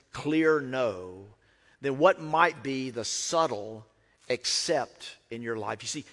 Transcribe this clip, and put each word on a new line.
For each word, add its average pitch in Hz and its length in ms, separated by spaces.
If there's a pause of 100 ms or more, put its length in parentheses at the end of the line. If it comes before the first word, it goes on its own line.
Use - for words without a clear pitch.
(120)
clear 156 480
no, 101 680 (540)
then 135 160
what 175 240
might 156 400
be 131 300
the 113 140
subtle 113 840 (420)
except - 880 (140)
in 117 120
your 117 140
life? 107 260
You 117 40
see, 143 260